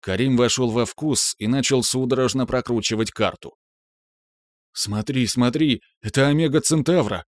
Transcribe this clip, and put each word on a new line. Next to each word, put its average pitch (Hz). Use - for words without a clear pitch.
Карим 120
вошёл 120
во 117
вкус -
и 107
начал 131
судорожно 131
прокручивать 113
карту. -
«Смотри, 107
смотри, 123
это 139
Омега 151
Центавра. 147